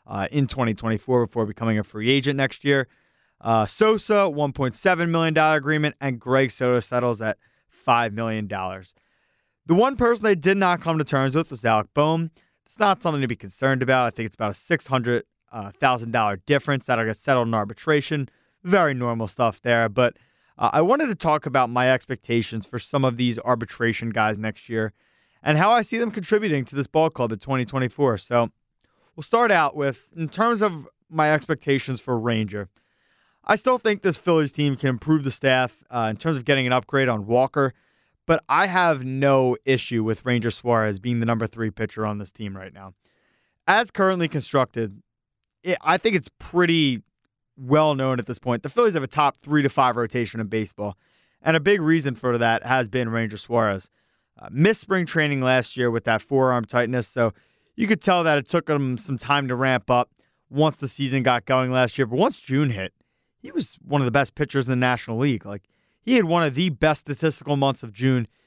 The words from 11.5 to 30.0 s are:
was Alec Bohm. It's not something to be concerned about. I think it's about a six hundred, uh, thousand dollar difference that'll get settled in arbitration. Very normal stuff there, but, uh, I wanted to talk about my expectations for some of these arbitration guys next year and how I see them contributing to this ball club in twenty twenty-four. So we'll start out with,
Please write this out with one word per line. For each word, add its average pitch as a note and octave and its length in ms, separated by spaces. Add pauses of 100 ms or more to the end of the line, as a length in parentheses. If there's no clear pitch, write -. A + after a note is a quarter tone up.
was A#2+ 120
Alec A2 300
Bohm. D#3+ 380 (340)
It's - 140
not G3+ 240
something D3+ 180
to C3 80
be A2+ 80
concerned C3 460
about. B2+ 240
I A#2 40
think A2 160
it's G2+ 80
about G#2+ 160
a F#2+ 40
six - 320
hundred, B2 380 (280)
uh, G2+ 200
thousand A#2+ 400
dollar G#2+ 240
difference C#3 500
that'll A#2 180
get A2 140
settled B2 300
in A2+ 40
arbitration. C3+ 800 (320)
Very F3 320
normal A#2 340
stuff A2+ 320
there, A#2 300
but, A#2+ 260 (400)
uh, - 160
I D3+ 80
wanted C4 280
to A3 60
talk D3+ 300
about B2+ 240
my B2 240
expectations A#2 720
for - 140
some C3+ 260
of B2 120
these A#2+ 240
arbitration A#2 680
guys G#2+ 280
next G#2+ 300
year A2 240 (500)
and D3+ 160
how G3 140
I A#3 100
see A3 160
them A#3 140
contributing G3 540
to C#3 100
this C#3 100
ball D#3+ 240
club A#2+ 220
in G#2 80
twenty C3 260
twenty-four. C3 520
So A#2+ 320 (640)
we'll D#3+ 80
start A#3 280
out D#3+ 260
with, C#3 300 (100)